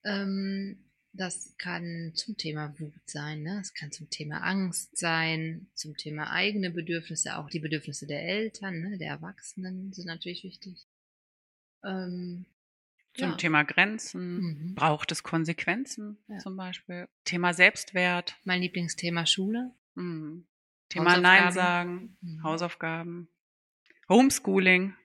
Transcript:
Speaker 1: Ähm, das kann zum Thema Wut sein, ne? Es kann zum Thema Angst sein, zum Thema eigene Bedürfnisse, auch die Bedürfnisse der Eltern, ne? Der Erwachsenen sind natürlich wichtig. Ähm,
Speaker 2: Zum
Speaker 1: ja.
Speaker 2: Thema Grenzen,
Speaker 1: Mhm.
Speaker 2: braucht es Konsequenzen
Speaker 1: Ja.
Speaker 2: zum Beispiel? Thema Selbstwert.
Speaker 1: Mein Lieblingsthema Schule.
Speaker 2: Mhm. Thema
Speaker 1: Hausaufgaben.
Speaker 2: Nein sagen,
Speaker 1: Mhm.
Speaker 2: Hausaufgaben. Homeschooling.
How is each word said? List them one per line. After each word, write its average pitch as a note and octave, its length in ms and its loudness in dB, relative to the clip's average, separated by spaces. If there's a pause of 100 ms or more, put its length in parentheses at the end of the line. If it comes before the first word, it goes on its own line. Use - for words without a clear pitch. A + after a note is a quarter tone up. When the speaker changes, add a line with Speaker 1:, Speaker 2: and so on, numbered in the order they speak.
Speaker 1:
Ähm, G3 800 -2 (300)
das F#3 440 -8
kann E3+ 580 -6
zum - 220 -6
Thema D3+ 420 -6
Wut D3+ 140 -10 (120)
sein, D3+ 360 -8
ne? F#3 200 -6
Es - 120 -12
kann D3 180 -12
zum - 180 -16
Thema D3+ 340 -8
Angst F#3 540 -2
sein, D#3+ 760 -2
zum D3+ 240 -10
Thema D3+ 340 -6
eigene F#3+ 380 0
Bedürfnisse, E3 680 -4
auch D3+ 120 -10
die E3 100 -4
Bedürfnisse D3+ 460 -6
der D3 180 -6
Eltern, G3 580 -4
ne? G3 180 -8
Der - 80 -8
Erwachsenen F#3 880 -10
sind F3+ 120 -12
natürlich F3 380 -10
wichtig. F#3 420 -16 (1000)
Ähm, F3+ 600 -8 (680)
Speaker 2:
Zum F3+ 160 -2
Speaker 1:
ja. D3+ 40 -4
Speaker 2:
Thema D3+ 280 4
Grenzen, F3+ 760 0
Speaker 1:
Mhm. E3 340 -4
Speaker 2:
braucht D3+ 360 2
es - 120 -4
Konsequenzen G#3 1040 -2
Speaker 1:
Ja. G#3 100 -12
Speaker 2:
zum F#3+ 180 -10
Beispiel? F#3 520 -10 (160)
Thema F3 320 2
Selbstwert. F3+ 880 4
Speaker 1:
Mein F3+ 180 0
Lieblingsthema E3+ 640 -2
Schule. A3+ 460 0 (240)
Speaker 2:
Mhm. E3 500 -8 (440)
Thema F3 260 6
Speaker 1:
Hausaufgaben. F3+ 80 6
Speaker 2:
Nein F3+ 280 10
sagen, F3+ 680 0
Speaker 1:
Mhm. D#3+ 220 -10
Speaker 2:
Hausaufgaben. E3 840 -4 (800)
Homeschooling. F#3+ 960 6